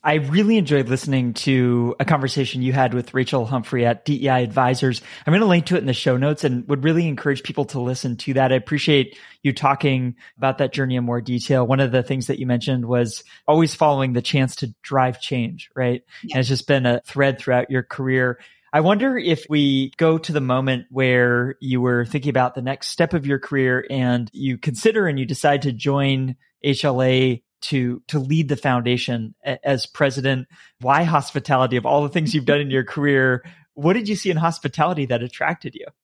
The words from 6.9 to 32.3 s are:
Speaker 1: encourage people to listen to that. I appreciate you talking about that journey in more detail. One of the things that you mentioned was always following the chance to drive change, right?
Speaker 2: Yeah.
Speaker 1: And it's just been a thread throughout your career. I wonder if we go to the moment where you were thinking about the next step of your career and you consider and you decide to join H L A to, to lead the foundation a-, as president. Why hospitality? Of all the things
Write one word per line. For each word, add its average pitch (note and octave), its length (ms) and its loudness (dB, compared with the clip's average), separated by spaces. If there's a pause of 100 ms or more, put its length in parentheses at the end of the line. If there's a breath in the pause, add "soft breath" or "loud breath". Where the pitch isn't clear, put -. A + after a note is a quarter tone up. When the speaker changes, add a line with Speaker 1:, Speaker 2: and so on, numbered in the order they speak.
Speaker 1:
encourage C#3 340 -2
people - 240 -4
to C3+ 140 -6
listen B2 380 -4
to C#3 160 -6
that. C3 180 4
I C3 40 4
appreciate C#3 600 0 (260 loud breath)
you C3+ 120 0
talking C3+ 640 0 (200 loud breath)
about C3 220 -2
that C3+ 160 0
journey C3 220 -2
in B2 80 -2
more A#2+ 180 -2
detail. B2 440 0
One C3+ 140 2
of C3 100 2
the B2 120 2
things C3 240 -4
that - 120 -4
you C3 80 -6
mentioned B2 380 -2
was A#2+ 400 0 (240 loud breath)
always D#3 260 4
following C3+ 380 2
the B2 80 0
chance C3 360 0
to A#2 260 -8
drive B2+ 400 0
change, A#2 520 -6
right? B2 280 -2 (200 loud breath)
Speaker 2:
Yeah. D#3+ 120 -10
Speaker 1:
And C3 60 2
it's B2 100 0
just C3 160 -2
been C3+ 180 2
a A#2+ 220 2
thread C#3 320 0
throughout B2 320 0
your B2+ 120 0
career. C3 580 -2 (340 soft breath)
I D3+ 60 4
wonder G#3+ 360 2
if E3 320 -2
we C#3 480 0
go D#3+ 220 2
to D#3+ 140 -6
the D3 100 0
moment C3 480 0
where B2 720 2
you B2+ 180 -2
were B2 240 0
thinking C3+ 240 -4
about B2+ 260 0
the C3+ 60 -8
next C3 280 -8
step - 260 -2
of D3+ 100 -2
your C#3 140 0
career C3 500 0
and B2 460 0
you C3 240 -4
consider G#3 480 0
and C#3+ 120 0
you C3 60 -4
decide C#3+ 380 0
to C#3 100 -2
join C3+ 640 -2 (260)
H C#3+ 220 0
L C3 180 2
A B2+ 400 2 (180)
to, B2 480 -4
to D#3 100 -2
lead C#3 320 0
the C#3+ 60 0
foundation B2 880 -2
a-, C3+ 240 -6
as C3+ 200 0
president. C3 640 -2 (320 soft breath)
Why C3+ 240 2
hospitality? C3+ 760 0
Of A2 80 -2
all C#3+ 160 2
the D3 80 -2
things D#3 240 -2